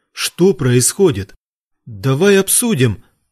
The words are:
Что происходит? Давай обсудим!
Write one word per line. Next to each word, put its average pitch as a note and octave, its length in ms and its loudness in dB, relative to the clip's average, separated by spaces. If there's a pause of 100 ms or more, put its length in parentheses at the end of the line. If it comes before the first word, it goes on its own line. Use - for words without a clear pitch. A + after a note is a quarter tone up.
(120)
Что - 420 0
происходит? B2 800 0 (500)
Давай C3+ 540 0
обсудим! F#3+ 640 -2 (280)